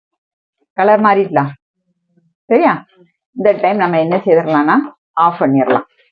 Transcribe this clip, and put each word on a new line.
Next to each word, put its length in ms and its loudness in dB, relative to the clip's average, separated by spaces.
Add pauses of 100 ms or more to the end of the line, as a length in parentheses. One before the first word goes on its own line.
(760)
கலர் 280 2
மாறிடலாம். 460 0 (1000)
சரியா? 240 2 (640)
இந்த 180 0
டைம் 300 -2
நம்ம 160 0
என்ன 180 0
செய்திடலாம்னா 580 0 (420)
ஆஃப் 240 0
பண்ணிடலாம். 440 0 (260)